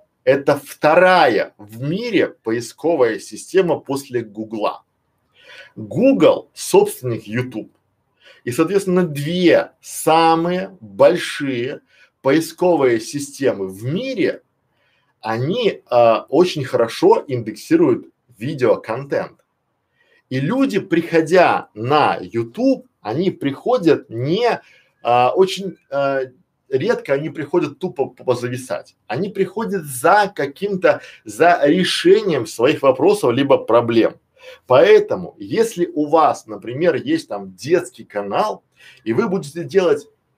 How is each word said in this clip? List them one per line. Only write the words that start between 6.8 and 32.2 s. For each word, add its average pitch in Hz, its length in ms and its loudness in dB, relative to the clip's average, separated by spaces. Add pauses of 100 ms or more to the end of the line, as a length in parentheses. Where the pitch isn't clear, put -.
YouTube. 113 460 -8 (720)
И, 123 80 -6
соответственно, 185 500 0
две 151 800 0
самые 165 1000 0
большие 135 1000 0 (420)
поисковые 147 800 2
системы 123 640 -6
в 95 180 -12
мире, 208 580 -4 (760)
они, 147 680 -4
а, 117 420 4
очень 156 360 0
хорошо 160 640 0
индексируют 127 800 -2 (320)
видеоконтент. 120 1000 -4 (920)
И 131 100 -4
люди, 208 380 0
приходя 165 960 2
на 127 460 0
YouTube, 117 680 -4 (160)
они 147 280 -2
приходят 190 800 0
не, 175 520 -2 (420)
а, 123 320 2
очень, 185 420 -2 (140)
а, 139 300 -2 (500)
редко 160 440 -2
они 151 160 -4
приходят 156 480 -4
тупо - 280 -6
по-, - 180 -16
позависать. 120 720 -4 (120)
Они 170 200 -6
приходят 190 560 -4
за 180 500 2
каким-то, 160 680 -2 (240)
за 165 400 2
решением 175 840 2